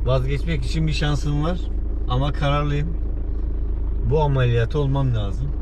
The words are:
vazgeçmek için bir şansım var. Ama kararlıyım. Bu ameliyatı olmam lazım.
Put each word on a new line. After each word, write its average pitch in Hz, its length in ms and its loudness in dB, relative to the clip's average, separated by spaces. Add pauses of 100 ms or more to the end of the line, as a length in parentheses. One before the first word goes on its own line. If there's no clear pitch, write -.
vazgeçmek 135 600 2
için 156 220 0
bir 151 60 2
şansım 147 520 0
var. 180 160 0 (480)
Ama 135 240 0
kararlıyım. 147 640 0 (1120)
Bu 156 100 2
ameliyatı 127 580 2
olmam 135 360 0
lazım. 107 480 -2